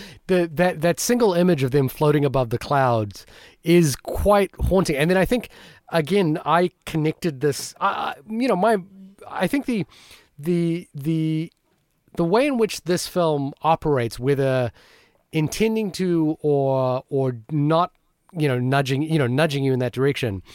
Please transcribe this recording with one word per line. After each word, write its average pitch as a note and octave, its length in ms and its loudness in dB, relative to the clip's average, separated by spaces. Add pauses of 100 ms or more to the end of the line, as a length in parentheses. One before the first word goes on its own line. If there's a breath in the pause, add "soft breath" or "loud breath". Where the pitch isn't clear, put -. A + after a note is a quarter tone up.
(280 loud breath)
the, F3+ 260 0
that, F3 260 0
that E3+ 220 0
single A#3 320 2
image E3+ 300 2
of B2+ 80 0
them C3+ 180 2
floating D3+ 340 2
above C3 280 -2
the B2 60 -2
clouds A#2+ 680 -2 (400 loud breath)
is E3 320 4
quite G3+ 520 2 (120)
haunting. E3 340 2
And D3+ 160 2
then F#3 60 4
I F3+ 80 4
think, - 240 -2 (400 loud breath)
again, E3 560 0
I E3+ 260 2 (140)
connected D#3 560 -4
this, - 400 -4
I, F#3 60 0
I, F3+ 260 -4 (160)
you A#3 180 -2
know, G#3+ 80 2
my, G#3+ 220 2 (500)
I - 200 -4
think C#4+ 180 -2
the, G#3+ 200 -2 (540 loud breath)
the, E3+ 560 -2
the, D#3+ 560 -2 (640)
the E3+ 80 -2
way G#3+ 240 2
in C4+ 100 -2
which A3 260 -2
this E3+ 240 -2
film D3 440 0 (100)
operates, D3 580 0
whether C3 520 0 (600 soft breath)
intending G#3 600 0
to E3 500 0
or, C3+ 680 0
or C3 280 -2 (140)
not, D#3+ 400 0 (400)
you D#3 160 -2
know, B2+ 120 0
nudging, C3+ 420 0
you D#3+ 180 0
know, B2+ 80 2
nudging C#3 360 0
you C3+ 100 2
in B2 60 0
that B2 140 -2
direction, B2+ 480 -2 (140 loud breath)